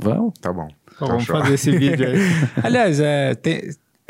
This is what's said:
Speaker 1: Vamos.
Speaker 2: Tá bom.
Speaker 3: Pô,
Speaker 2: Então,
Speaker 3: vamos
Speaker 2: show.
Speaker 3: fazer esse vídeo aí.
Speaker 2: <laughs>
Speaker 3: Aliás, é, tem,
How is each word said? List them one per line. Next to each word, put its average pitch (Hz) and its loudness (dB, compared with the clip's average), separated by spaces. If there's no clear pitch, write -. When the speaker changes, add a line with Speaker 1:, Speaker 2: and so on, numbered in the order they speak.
Speaker 1:
Vamos. 185 -2
Speaker 2:
Tá 90 -6
bom. 82 -8
Speaker 3:
Pô, - -20
Speaker 2:
Então, 139 -6
Speaker 3:
vamos 120 0
Speaker 2:
show. 156 0
Speaker 3:
fazer 139 2
esse 143 0
vídeo 139 2
aí. 127 0
Speaker 2:
<laughs> 135 -2
Speaker 3:
Aliás, 214 2
é, 143 0
tem, - -4